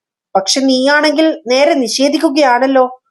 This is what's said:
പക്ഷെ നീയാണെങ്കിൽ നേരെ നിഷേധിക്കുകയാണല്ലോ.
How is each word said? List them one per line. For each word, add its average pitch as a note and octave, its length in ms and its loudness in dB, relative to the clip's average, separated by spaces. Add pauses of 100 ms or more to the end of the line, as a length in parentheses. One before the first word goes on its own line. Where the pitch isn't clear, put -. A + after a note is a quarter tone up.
(340)
പക്ഷെ G3 260 -2
നീയാണെങ്കിൽ D4 840 0
നേരെ C4+ 280 2
നിഷേധിക്കുകയാണല്ലോ. C4+ 1300 0 (100)